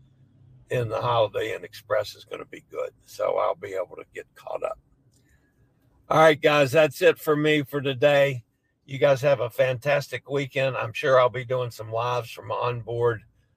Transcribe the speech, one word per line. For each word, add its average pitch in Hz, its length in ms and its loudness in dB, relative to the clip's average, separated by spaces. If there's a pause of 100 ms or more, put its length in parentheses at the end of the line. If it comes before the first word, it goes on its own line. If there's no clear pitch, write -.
(680)
in 123 180 -2
the 107 140 -4
Holiday 113 520 0
Inn 87 120 -12
Express - 500 -6
is - 80 -20
gonna - 220 -12
be - 260 -20
good, 73 220 -10 (120)
so 92 320 -4
I'll 95 180 -2
be 101 180 -12
able 92 240 -8
to - 80 -18 (100)
get - 200 -16
caught - 280 -12
up. - 160 -8 (1300)
All 143 80 2
right, 156 240 6
guys, 147 300 4
that's 156 300 2
it 165 180 4
for 156 160 0
me 151 260 2
for 143 200 -6
today. 139 640 2 (400)
You 135 120 -12
guys 139 220 4
have 135 220 2
a 120 80 -4
fantastic 131 800 -2
weekend. 135 480 -4
I'm 113 160 -8
sure 131 260 2
I'll 123 80 4
be 127 160 -4
doing 123 280 -4
some 110 200 -14
lives 120 400 -4
from 110 220 -12
on 120 260 -4
board 117 460 -2 (320)